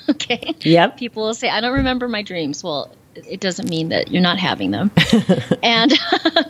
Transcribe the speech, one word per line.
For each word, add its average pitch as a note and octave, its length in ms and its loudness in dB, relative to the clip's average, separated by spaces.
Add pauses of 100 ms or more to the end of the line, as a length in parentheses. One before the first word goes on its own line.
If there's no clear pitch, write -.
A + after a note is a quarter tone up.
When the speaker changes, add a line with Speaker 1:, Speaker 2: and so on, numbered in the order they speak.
Speaker 1:
<laughs> - 80 -4
Okay. C4+ 540 -4
Speaker 2:
Yep. E3+ 340 6
Speaker 1:
People A3 280 -8
will A3 100 -2
say, A3+ 160 -4
"I G3 100 -2
don't B3 140 -2
remember B3+ 340 0
my G#3+ 140 -4
dreams." E3 420 -6
Well, D3 300 -6 (200)
it - 260 -14
doesn't - 280 -4
mean E3 220 -2
that - 200 -2
you're F3+ 120 2
not F3 160 2
having G#2 320 -2
them. A#2 200 0 (360)
Speaker 2:
<laughs> - 360 0
Speaker 1:
And, A3+ 300 4 (580)